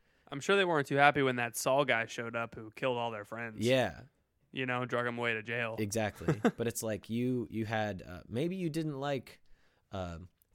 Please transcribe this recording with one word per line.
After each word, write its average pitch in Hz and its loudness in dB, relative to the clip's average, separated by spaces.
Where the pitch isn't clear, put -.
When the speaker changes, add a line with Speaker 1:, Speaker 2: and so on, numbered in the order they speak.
Speaker 1:
I'm 143 -6
sure 196 2
they 196 6
weren't 156 2
too 143 0
happy 143 8
when 127 4
that 120 -2
Saul 139 4
guy 113 2
showed 117 -6
up 117 -4
who 110 -12
killed 127 0
all 117 -2
their 104 -8
friends. 113 -8
Speaker 2:
Yeah. 120 2
Speaker 1:
You 131 -4
know, 123 -2
drug 120 0
'em 120 -4
away 117 0
to 110 -2
jail. 117 -4
Speaker 2:
Exactly. 110 -2
Speaker 1:
<laughs> - 0
Speaker 2:
But 117 -2
it's - -4
like 107 -4
you, 123 0
you 107 -4
had, 104 -2
uh, 87 -12
maybe 160 -4
you 180 -2
didn't 151 -4
like, 139 -6
um, 87 -6